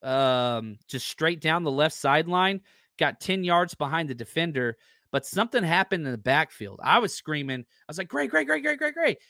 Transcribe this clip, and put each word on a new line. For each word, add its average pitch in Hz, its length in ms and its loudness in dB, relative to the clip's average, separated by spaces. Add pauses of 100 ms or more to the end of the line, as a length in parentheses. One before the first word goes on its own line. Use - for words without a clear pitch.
um, 123 760 0 (100)
just - 200 -8
straight 160 340 -2
down 160 220 0
the 151 80 0
left 151 240 2
sideline, 180 640 2 (360)
got 143 220 0
ten 185 240 -2
yards 175 300 4
behind 151 340 -2
the 131 80 -6
defender, 127 640 -2 (340)
but 135 140 -2
something 233 380 0
happened 175 420 0
in 135 60 -4
the 120 80 -4
backfield. 123 640 0
I 156 160 6
was 220 160 -2
screaming. 135 460 -6
I - 260 -20
was 151 100 -12
like, 185 100 -6
"Gray, 285 200 -2
Gray, 302 180 0
Gray, 302 160 0
Gray, 302 140 0
Gray, 302 160 -2
Gray." 302 260 0 (120)